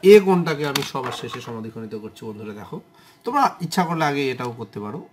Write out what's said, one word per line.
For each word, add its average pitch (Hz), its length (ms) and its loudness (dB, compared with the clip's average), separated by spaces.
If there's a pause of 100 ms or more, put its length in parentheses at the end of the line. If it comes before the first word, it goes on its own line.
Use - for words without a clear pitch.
এ 196 100 12 (120)
কোণটাকে 160 460 2
আমি 139 100 -4 (100)
সবার 127 300 -8
শেষে 123 200 -12
সমদ্বিখণ্ডিত 113 600 -12
করছি। 104 240 -16
বন্ধুরা 107 340 -12
দেখো, 98 160 -12 (480)
তোমরা 269 180 0 (220)
ইচ্ছা 175 240 0
করলে 165 160 0
আগে 143 260 0
এটাও 123 280 -6
করতে 104 260 -12
পারো 113 140 -10 (140)